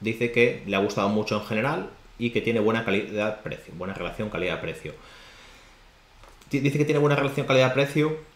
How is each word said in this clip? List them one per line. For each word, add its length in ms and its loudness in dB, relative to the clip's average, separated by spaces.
dice 320 -2
que 340 2
le 80 0
ha 40 2
gustado 280 2
mucho 320 0
en 60 -10
general 440 -2
y 120 -2
que 100 0
tiene 180 0
buena 240 2
calidad-precio, 920 -4
buena 180 -8
relación 360 -6
calidad-precio. 640 -4
Di-, 80 2
dice 180 2
que 80 4
tiene 140 2
buena 160 4
relación 320 0
calidad-precio 720 4